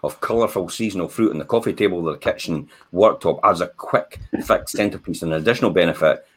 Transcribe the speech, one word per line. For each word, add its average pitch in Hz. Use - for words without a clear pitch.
of -
colourful 110
seasonal 95
fruit 110
on 78
the -
coffee 113
table, 92
the 78
kitchen -
worktop 90
as 95
a 87
quick -
fix -
centrepiece. 98
An 82
additional 92
benefit 80